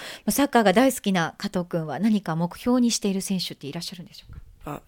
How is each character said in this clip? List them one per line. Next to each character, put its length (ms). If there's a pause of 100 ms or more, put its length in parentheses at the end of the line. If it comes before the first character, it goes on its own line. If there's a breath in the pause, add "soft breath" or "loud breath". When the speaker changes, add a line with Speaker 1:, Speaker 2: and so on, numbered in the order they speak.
(200 loud breath)
Speaker 1:
ま 100
あ、 20
サ 140
ッ 20
カ 140
ー 20
が 80
大 220
好 80
き 100
な 260
加 120
藤 160
君 220
は 120
何 220
か 160
目 200
標 220
に 120
し 80
て 100
い 40
る 80
選 180
手 160
っ 20
て 100
い 60
ら 60
っ 20
し 100
ゃ 60
る 60
ん 20
で 80
し 100
ょ 60
う 40
か？ 60 (260)
Speaker 2:
あ、 220